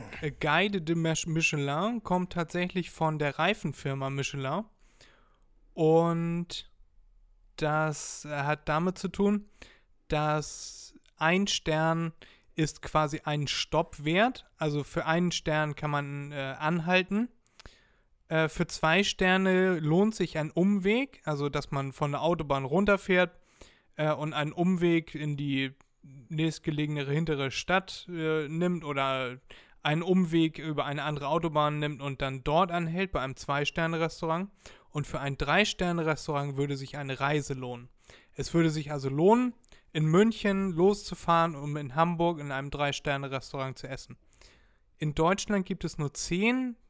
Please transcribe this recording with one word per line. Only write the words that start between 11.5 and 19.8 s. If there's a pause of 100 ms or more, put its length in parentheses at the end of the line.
ist
quasi
ein
Stoppwert. (100)
Also
für
einen
Stern
kann
man,
äh,
anhalten. (1000)
Äh,
für
zwei
Sterne
lohnt